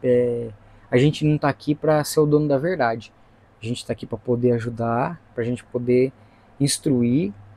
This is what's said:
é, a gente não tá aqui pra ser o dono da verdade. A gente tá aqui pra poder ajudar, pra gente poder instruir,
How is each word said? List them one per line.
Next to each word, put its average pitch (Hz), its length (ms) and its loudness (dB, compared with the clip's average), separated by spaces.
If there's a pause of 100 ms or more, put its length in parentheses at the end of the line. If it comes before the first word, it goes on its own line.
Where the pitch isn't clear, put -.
é, 120 460 0 (420)
a 131 60 2
gente 147 280 2
não 151 140 2
tá 147 100 -2
aqui 147 260 -2
pra 151 280 0
ser - 180 0
o 151 60 4
dono 147 220 2
da 143 100 2
verdade. 131 540 -2 (500)
A - 20 -14
gente 117 220 -8
tá 123 60 -6
aqui 120 120 -8
pra - 140 -8
poder 120 340 0
ajudar, 117 680 -4 (140)
pra 120 100 -4
gente 120 200 -4
poder 123 480 0 (460)
instruir, 139 760 0 (240)